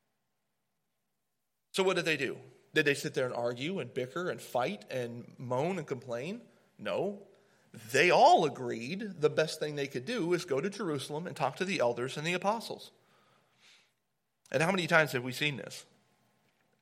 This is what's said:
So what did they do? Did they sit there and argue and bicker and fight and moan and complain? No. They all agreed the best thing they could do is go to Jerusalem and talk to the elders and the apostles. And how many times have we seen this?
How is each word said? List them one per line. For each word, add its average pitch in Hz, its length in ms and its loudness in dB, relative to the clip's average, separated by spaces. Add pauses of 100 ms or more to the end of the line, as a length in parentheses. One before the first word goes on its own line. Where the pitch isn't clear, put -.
(1700)
So 190 100 2
what 185 120 2
did 170 100 -2
they 156 120 2
do? 120 200 -2 (360)
Did 151 120 4
they 143 100 4
sit 143 180 -6
there 135 120 0
and 123 100 -6
argue 127 440 -4
and 120 140 -8
bicker 151 380 -4
and 110 100 -8
fight 147 480 -2
and 120 480 -8
moan 135 400 -2
and 151 100 -8
complain? 131 540 -6 (380)
No. 156 420 -2 (680)
They 151 180 6
all 214 360 8
agreed 131 760 -4
the 147 80 6
best 156 300 0
thing 151 160 -4
they 143 120 -2
could 131 180 -6
do 185 280 0
is 165 100 0
go 135 160 0
to 185 120 -2
Jerusalem 160 560 -6
and 170 80 -10
talk 143 220 0
to 185 80 -2
the 185 140 -2
elders 120 380 0
and 151 80 -6
the 175 80 0
apostles. 202 580 -4 (1600)
And 135 120 2
how 175 80 2
many 180 160 0
times 160 240 6
have 127 120 -2
we 127 100 -6
seen 147 240 -4
this? - 280 -12 (960)